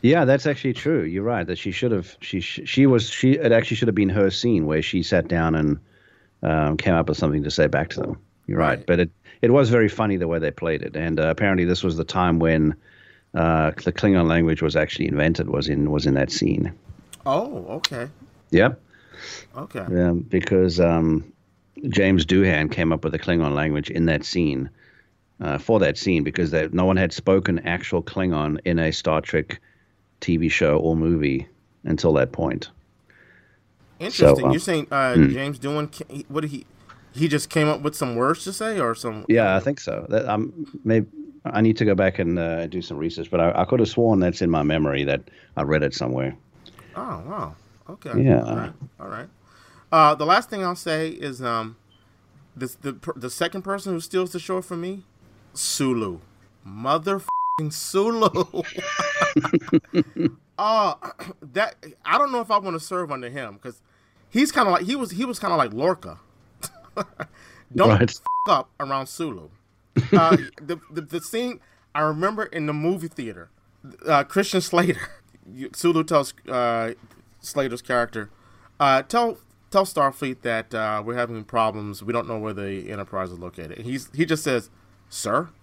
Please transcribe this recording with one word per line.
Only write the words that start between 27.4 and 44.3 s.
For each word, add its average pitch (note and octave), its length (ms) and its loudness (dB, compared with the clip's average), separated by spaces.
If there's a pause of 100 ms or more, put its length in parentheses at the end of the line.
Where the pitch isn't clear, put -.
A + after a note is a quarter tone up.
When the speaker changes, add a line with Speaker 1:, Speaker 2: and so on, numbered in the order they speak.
Speaker 1:
actual E2+ 360 -4
Klingon D2+ 600 -2
in E2+ 140 0
a D#2+ 140 0
Star D#2 280 0
Trek - 400 -4 (600)
T E2+ 160 0
V D#2+ 120 2
show D#2 300 2
or E2 160 2
movie D#2 540 0 (340)
until D#2+ 300 0
that C2 180 2
point. - 400 -6 (1300)
Speaker 2:
Interesting. E3 380 6
Speaker 1:
So, C3 100 0
uh, C2 60 4
Speaker 2:
You're E3+ 80 2
saying, D#3+ 320 -2
uh, C3 240 0
Speaker 1:
hmm. C#3 160 8
Speaker 2:
James C3+ 260 -4
Doohan, D3 320 -4
ca-, - 180 -14
he, C#3+ 200 -14
what D3 140 -4
did D3+ 80 -6
he, C#3 140 -12 (480)
he D3+ 160 0
just D3 220 0
came D3+ 180 2
up D3 140 -2
with D3+ 140 -4
some B2 180 -4
words C3 300 0
to F#3+ 80 -8
say A3 260 -4
or A#2 160 0
some A2 340 -8
Speaker 1:
Yeah, G#2 280 4
I F#2+ 40 4
think C#3 200 -2
so. - 280 -8
That, A2+ 200 0
um, A2+ 380 -4 (180)
maybe A2 240 2 (360)
I G#2+ 160 -2
need A2 180 4
to A2+ 60 2
go G#2 120 4
back F#2+ 240 2
and, F2 180 0
uh, E2 300 -2
do F2 120 -6
some E2+ 160 -10
research, E2 340 -6
but F2 100 2
I, E2+ 220 4
I - 20 2
could B2+ 160 2
have G#2 80 4
sworn A2+ 320 4
that's F2+ 200 0